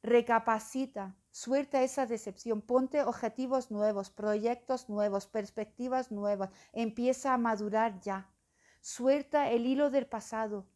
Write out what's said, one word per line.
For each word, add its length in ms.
Recapacita, 1120
suelta 500
esa 240
decepción, 560
ponte 400
objetivos 680
nuevos, 400
proyectos 760
nuevos, 380
perspectivas 840
nuevas. 400
Empieza 600
a 60
madurar 640
ya. 280
Suelta 680
el 160
hilo 240
del 180
pasado. 580